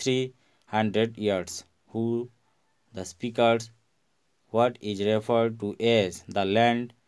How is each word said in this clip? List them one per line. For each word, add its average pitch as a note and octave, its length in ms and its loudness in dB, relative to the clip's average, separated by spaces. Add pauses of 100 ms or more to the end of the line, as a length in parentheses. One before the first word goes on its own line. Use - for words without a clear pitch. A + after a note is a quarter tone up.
three C3 280 -2 (420)
hundred A2 460 0
years." G2 460 -4 (300)
Who A#2 340 -4 (680)
the F#2 100 -10
speakers? A#2 580 0 (920)
What A#2+ 200 2
is G#2 260 -6
referred A2+ 600 0
to G#2 80 -4 (120)
as G#2 540 0
the G2 120 0
land? A#2+ 420 2 (200)